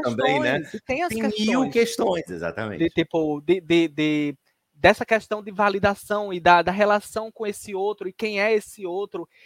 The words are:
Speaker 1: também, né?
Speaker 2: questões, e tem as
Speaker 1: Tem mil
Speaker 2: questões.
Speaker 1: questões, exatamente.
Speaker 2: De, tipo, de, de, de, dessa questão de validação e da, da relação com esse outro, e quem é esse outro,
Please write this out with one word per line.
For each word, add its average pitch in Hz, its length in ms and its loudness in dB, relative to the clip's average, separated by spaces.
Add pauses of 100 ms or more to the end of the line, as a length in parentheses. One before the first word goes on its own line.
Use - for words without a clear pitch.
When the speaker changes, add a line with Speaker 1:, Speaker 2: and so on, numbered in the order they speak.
Speaker 1:
também, 117 380 0
né? 127 220 0
Speaker 2:
questões, - 120 -14
e 220 100 -12
tem 269 200 -4
as 349 60 -2
Speaker 1:
Tem 226 120 -4
mil 214 100 0 (380)
Speaker 2:
questões. - 40 -8
Speaker 1:
questões, 226 560 0
exatamente. 165 540 -6
Speaker 2:
De, 165 60 2
tipo, 156 520 -2
de, 175 200 0
de, 165 260 2
de, 151 480 -2 (380)
dessa 190 320 4
questão 214 380 -2
de 208 80 -14
validação 202 840 0
e 180 60 -6
da, 170 240 8
da 180 80 0
relação 208 600 0
com 220 140 -10
esse 208 300 -8
outro, 196 340 -4
e 190 40 -10
quem 214 280 -4
é 214 100 2
esse 214 320 -2
outro, 185 460 -8 (160)